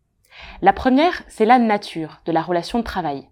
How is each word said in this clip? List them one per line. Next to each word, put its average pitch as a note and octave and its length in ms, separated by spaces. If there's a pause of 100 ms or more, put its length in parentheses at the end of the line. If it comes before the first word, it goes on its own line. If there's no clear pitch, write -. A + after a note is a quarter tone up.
(600)
La G3 120
première, C#4+ 540
c'est - 180
la B3 140
nature G#3 680
de E3+ 60
la D#3+ 100
relation E3+ 380
de A3+ 40
travail. D3 480